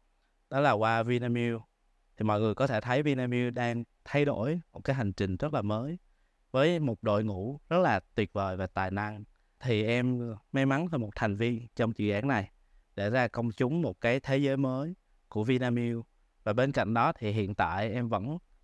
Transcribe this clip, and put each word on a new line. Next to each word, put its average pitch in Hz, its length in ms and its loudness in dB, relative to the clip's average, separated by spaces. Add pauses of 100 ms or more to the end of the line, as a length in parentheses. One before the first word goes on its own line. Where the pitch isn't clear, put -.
(500)
Đó 131 100 0
là 143 120 4
qua 113 300 2
Vinamilk. 120 600 0 (540)
Thì - 80 -4
mọi 104 160 2
người 110 140 2
có 135 120 0
thể 117 140 0
thấy 127 220 0
Vinamilk 123 520 0
đang 120 300 -2 (200)
thay 143 200 0
đổi 143 360 -2 (120)
một - 120 -14
cái 135 120 0
hành 107 160 0
trình 95 240 -2
rất 151 180 -4
là 120 80 0
mới 117 360 -4 (520)
với 160 280 4
một 135 240 -2
đội 107 220 2
ngũ 107 440 -4
rất 170 100 2
là 131 220 4 (140)
tuyệt 104 180 0
vời 98 240 -2
và 95 100 -4
tài 92 240 -2
năng. 104 340 -6 (360)
Thì 110 240 2
em 120 500 0 (180)
may 135 140 4
mắn 139 260 2
là 156 60 0
một 107 180 -4
thành 104 200 0
viên 117 300 0 (100)
trong 117 200 2
dự 104 140 0
án 107 180 0
này 110 220 0 (460)
để 101 140 -2
ra 123 180 2
công 117 220 -4
chúng 131 320 0
một 110 180 -4
cái 120 200 2
thế 139 160 0
giới 139 200 2
mới 135 380 -2 (340)
của 107 160 -2
Vinamilk. 120 640 0 (380)
Và 107 80 0
bên 131 200 2
cạnh 113 220 0
đó 123 180 2
thì 107 200 -4
hiện 104 220 -2
tại 98 380 0
em 120 160 -2
vẫn 113 300 -4 (260)